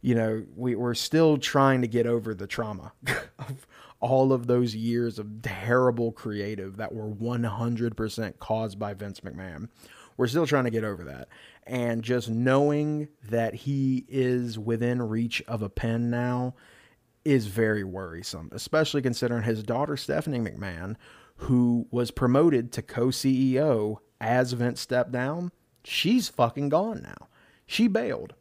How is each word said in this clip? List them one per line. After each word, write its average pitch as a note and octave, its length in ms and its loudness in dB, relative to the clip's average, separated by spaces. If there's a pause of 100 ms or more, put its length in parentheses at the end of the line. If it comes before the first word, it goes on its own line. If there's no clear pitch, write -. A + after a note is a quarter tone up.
you B2 120 4
know, A2 300 0 (100)
we, A#2+ 200 -2
we're A#2+ 200 0
still D#3 440 4
trying C3+ 420 4
to B2 80 2
get A#2 180 2
over A2+ 280 0
the G2+ 120 -8
trauma G#2+ 460 -6 (240)
<laughs> - 220 -12
of - 280 -12 (340)
all C3 340 4
of A#2+ 120 -2
those B2 300 2
years A#2 420 -2
of G#2+ 240 -10
terrible A#2 720 2
creative G2+ 640 -6
that G#2+ 180 -8
were G#2+ 140 -8
one A#2 360 -2
hundred A#2 520 -2
percent A2 420 -6
caused A2 400 -4
by G#2 140 -6
Vince G2+ 280 -12
McMahon. F2 480 -12 (500)
We're B2 80 2
still D3+ 200 2
trying C#3 180 2
to A#2+ 60 0
get A2+ 140 -2
over F#2+ 200 -8
that. C2+ 240 -14 (380)
And A#2+ 360 -2
just A#2 260 -2
knowing D3 800 2 (220)
that A2+ 240 0
he C3+ 540 0
is B2 500 0
within A#2 420 0
reach A2+ 480 -2
of A2+ 140 -4
a G2+ 80 -4
pen A#2 400 -2
now B2 440 -2 (680)
is C3+ 260 4
very G#2+ 360 2
worrisome, F2+ 680 -10
especially D3+ 500 0
considering A#2+ 400 0
his A2 200 0
daughter, B2+ 320 -2
Stephanie C#3+ 440 -2
McMahon, F#2+ 580 -6 (400)
who A#2+ 540 4
was A#2+ 200 -2
promoted C3 640 4
to - 80 -6
co-C C3 760 0
E C3 60 2
O A2 400 2 (220)
as B2 320 2
Vince A#2+ 260 -2
stepped B2 320 0
down, D3 400 -4 (320)
she's A3 460 2
fucking C#3 400 2
gone G3 320 0
now. - 260 -16 (380)
She A3+ 220 2
bailed. G3+ 520 -2